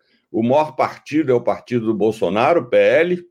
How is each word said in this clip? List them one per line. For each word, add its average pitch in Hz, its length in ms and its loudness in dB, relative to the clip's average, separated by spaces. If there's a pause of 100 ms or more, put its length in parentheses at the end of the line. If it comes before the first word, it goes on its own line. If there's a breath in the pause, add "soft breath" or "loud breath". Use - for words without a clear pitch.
(320)
O 113 120 -2
maior 147 320 0
partido 139 560 -4
é 123 40 4
o 120 60 0
partido 110 440 -4
do 113 80 0
Bolsonaro, 110 680 0
o 127 40 -10
P 120 100 -2
L, 147 560 2